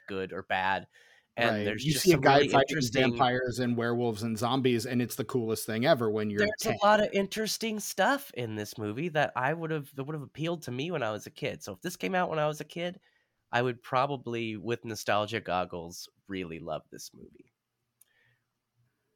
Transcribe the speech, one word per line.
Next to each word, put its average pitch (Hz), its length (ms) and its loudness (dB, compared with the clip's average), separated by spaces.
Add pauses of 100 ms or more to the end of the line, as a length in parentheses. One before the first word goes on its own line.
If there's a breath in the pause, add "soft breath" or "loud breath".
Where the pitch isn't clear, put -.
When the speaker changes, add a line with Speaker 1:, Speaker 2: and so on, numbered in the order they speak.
Speaker 1:
good 95 260 -6
or 95 80 -8
bad. 92 460 -2 (500 soft breath)
And 113 200 2
Speaker 2:
Right. 104 60 -2
Speaker 1:
there's 110 220 -2
Speaker 2:
You 156 80 2
Speaker 1:
just 131 120 0
Speaker 2:
see 185 40 10
a 170 40 10
Speaker 1:
some 135 80 4
Speaker 2:
guy 139 160 8
Speaker 1:
really 143 120 6
Speaker 2:
fighting 139 220 6
Speaker 1:
interesting 127 400 2
Speaker 2:
vampires 123 480 0
and 120 180 0
werewolves 117 460 0
and 113 120 -2
zombies, 123 520 2
and 123 120 0
it's 120 140 -2
the 113 120 -4
coolest 113 420 -2
thing 113 180 0
ever 139 240 4
when 107 220 0
you're 101 80 0
Speaker 1:
There's 208 100 4 (100)
Speaker 2:
ten. 214 220 -2
Speaker 1:
a - 20 4
lot 214 180 6
of 208 120 2
interesting 214 680 -2
stuff 233 540 0
in 110 220 -4
this 104 240 -6
movie 110 300 -4
that 147 260 0
I 131 180 0
would 165 160 -4
have, 151 260 -6
that 135 100 -6
would 160 100 -6
have 147 80 -8
appealed 160 400 -6
to - 80 -8
me 139 180 -4
when 151 140 -2
I 110 80 0
was 104 160 -6
a - 40 -14
kid. 104 300 -6
So 101 120 -10
if - 80 -14
this 180 160 -6
came 190 180 -2
out 180 160 2
when 156 80 -2
I 151 80 2
was 151 140 -4
a 156 40 -8
kid, 175 340 -8 (520)
I 120 100 4
would 123 220 -2
probably, 120 760 0
with 110 280 -4
nostalgia 107 540 0
goggles, 87 680 -4 (180)
really 92 300 -6
love 80 320 -6
this - 240 -16
movie. - 400 -20 (1600)